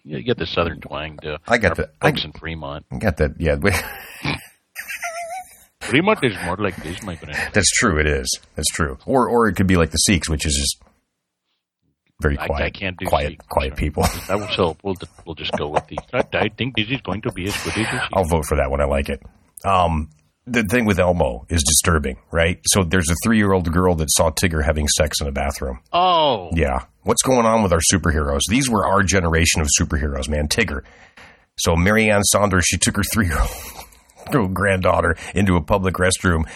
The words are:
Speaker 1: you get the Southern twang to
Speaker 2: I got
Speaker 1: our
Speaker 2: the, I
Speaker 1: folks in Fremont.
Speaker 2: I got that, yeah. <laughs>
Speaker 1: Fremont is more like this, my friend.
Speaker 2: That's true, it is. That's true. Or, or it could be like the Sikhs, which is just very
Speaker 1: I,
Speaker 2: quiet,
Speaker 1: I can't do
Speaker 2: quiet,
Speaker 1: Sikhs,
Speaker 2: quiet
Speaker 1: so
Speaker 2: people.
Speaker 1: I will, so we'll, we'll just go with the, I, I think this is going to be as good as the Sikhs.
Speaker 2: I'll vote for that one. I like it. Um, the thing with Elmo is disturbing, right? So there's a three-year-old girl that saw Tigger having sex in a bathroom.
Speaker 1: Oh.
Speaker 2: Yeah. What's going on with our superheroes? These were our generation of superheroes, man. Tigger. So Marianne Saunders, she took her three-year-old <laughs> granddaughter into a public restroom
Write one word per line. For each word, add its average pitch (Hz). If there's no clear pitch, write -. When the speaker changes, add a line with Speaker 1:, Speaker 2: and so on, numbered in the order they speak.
Speaker 1:
you 131
get 117
the 82
Southern 82
twang 76
to 76
Speaker 2:
I 120
got 104
Speaker 1:
our -
Speaker 2:
the, -
I 151
Speaker 1:
folks -
in 73
Fremont. 76
Speaker 2:
I 67
got 101
that, 71
yeah. 78
<laughs> -
Speaker 1:
Fremont 175
is 110
more 87
like 98
this, 82
my 92
friend. -
Speaker 2:
That's 98
true, 78
it 76
is. 67
That's 76
true. 69
Or, 120
or 113
it 90
could 98
be 92
like 80
the 82
Sikhs, 85
which 76
is 73
just 69
very 73
Speaker 1:
I, 76
Speaker 2:
quiet, 71
Speaker 1:
I 76
can't 90
do 92
Speaker 2:
quiet, 73
Speaker 1:
Sikhs, -
Speaker 2:
quiet 67
Speaker 1:
so -
Speaker 2:
people. 85
Speaker 1:
I 95
will, 104
so 82
we'll, 98
we'll 82
just 76
go 78
with 76
the, 78
I, 131
I 101
think 120
this 110
is 135
going 98
to 120
be 92
as -
good 82
as -
the 107
Sikhs. 120
Speaker 2:
I'll 95
vote 78
for 73
that 69
one. 69
I 71
like 71
it. 69
Um, 85
the 120
thing 120
with 95
Elmo 78
is 85
disturbing, 73
right? 82
So 98
there's 85
a 85
three-year-old 98
girl 90
that 78
saw 82
Tigger 80
having 76
sex 76
in 76
a 69
bathroom. 69
Speaker 1:
Oh. 151
Speaker 2:
Yeah. 69
What's 117
going 123
on 113
with 87
our 85
superheroes? 73
These 127
were 104
our 98
generation 85
of 76
superheroes, 69
man. 73
Tigger. 76
So 85
Marianne 104
Saunders, 98
she -
took -
her 98
three-year-old -
<laughs> -
granddaughter 90
into 95
a 82
public 92
restroom 90